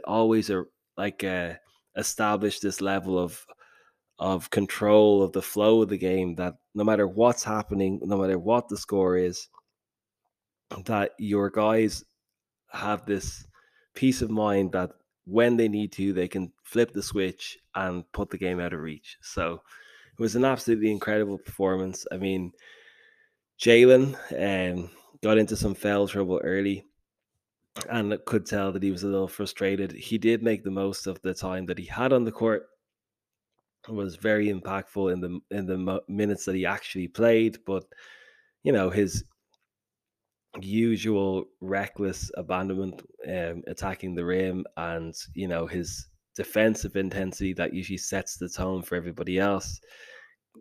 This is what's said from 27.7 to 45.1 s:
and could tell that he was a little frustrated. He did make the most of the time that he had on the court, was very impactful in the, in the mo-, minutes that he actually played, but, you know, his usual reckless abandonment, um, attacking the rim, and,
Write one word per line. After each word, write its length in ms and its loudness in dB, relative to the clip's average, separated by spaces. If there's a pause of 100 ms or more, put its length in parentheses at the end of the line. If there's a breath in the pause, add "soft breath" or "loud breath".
and 280 -2 (100)
could 200 0
tell 260 -2
that 100 -2
he 80 2
was 120 -4
a 60 -2
little 200 0
frustrated. 640 -4
He 260 -4
did 240 2
make 200 0
the 80 -6
most 360 -4
of 160 -6
the 120 -2
time 320 -6
that 120 -6
he 80 -10
had 260 0
on 120 4
the 80 -4
court, 340 0 (1200)
was 280 -6
very 320 2
impactful 640 -2
in 80 -2
the, 200 -6 (100)
in 160 -6
the 100 -2
mo-, 320 -2
minutes 380 0
that 80 -2
he 100 0
actually 440 -4
played, 580 4
but, 180 -4 (800 loud breath)
you 100 2
know, 180 4
his 340 0 (1400)
usual 880 0 (140)
reckless 760 -6
abandonment, 640 -4 (260)
um, 380 -6
attacking 480 -8
the 100 -4
rim, 400 0 (120)
and, 380 -6 (200)